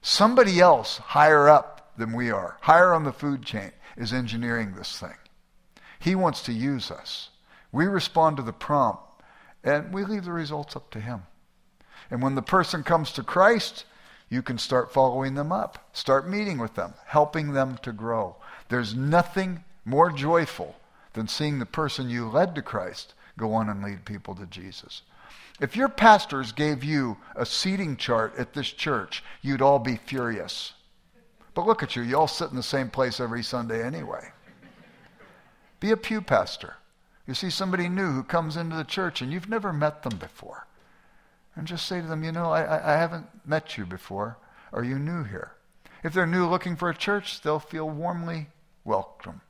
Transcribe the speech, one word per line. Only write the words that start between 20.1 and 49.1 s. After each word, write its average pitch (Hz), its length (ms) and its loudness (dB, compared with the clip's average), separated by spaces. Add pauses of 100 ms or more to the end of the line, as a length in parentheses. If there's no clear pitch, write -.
joyful 147 640 0 (380)
than 110 140 -6
seeing 147 320 -2
the 117 60 -4
person 135 440 -4
you 120 180 -4
led 160 280 2
to 143 80 -6
Christ - 500 -8 (240)
go 110 160 -2
on 110 160 0
and 101 140 -6
lead 101 200 -10
people 101 320 -12
to 92 120 -14
Jesus. 92 560 -16 (560)
If 143 180 -6
your 262 120 2
pastors 147 600 6
gave 147 320 -2
you 135 340 0 (180)
a - 100 -2
seating 190 500 -2
chart 113 400 0
at - 180 -6
this 139 180 -6
church, - 520 -4 (180)
you'd 135 200 -2
all 139 180 8
be 120 160 -2
furious. 117 800 -6 (800)
But 175 140 -2
look 220 160 2
at - 120 -6
you, 123 60 -4
you 120 160 0
all 156 100 4
sit - 220 -6
in 135 60 -10
the 123 80 -4
same 135 260 -2
place 127 300 -2
every 120 240 -4
Sunday 117 400 -4
anyway. 139 480 -10 (1500)
Be 202 120 0
a 220 60 4
pew 220 220 -4
pastor. - 580 -2 (500)
You 131 80 -8
see 185 160 -4
somebody 180 360 -2
new 185 240 -2
who 131 120 -2
comes 160 340 -4
into 165 180 -8
the 160 80 -6
church 180 380 -4
and 131 100 -6
you've 175 160 -8
never 208 240 -4
met 151 300 -2
them 113 160 -6
before. - 480 -16 (880)
And 156 100 -10
just 170 200 -8
say 180 160 -4
to 160 60 -8
them, 160 180 -4
"You 160 80 -4
know, 170 180 -2
I, 160 120 2
I, 156 320 0
I - 20 2
haven't 165 500 -4
met 151 300 -2
you 101 80 -8
before. 98 520 -8 (360)
Are 120 100 -4
you 131 160 -4
new 160 240 -6
here?" 98 300 -10 (500)
If 165 80 -4
they're 180 140 2
new 175 200 2
looking 180 300 0
for 175 140 -2
a 160 40 -2
church, 202 460 -4
they'll 151 200 0
feel 156 300 -8
warmly 165 580 -6 (360)
welcome. 98 560 -6 (100)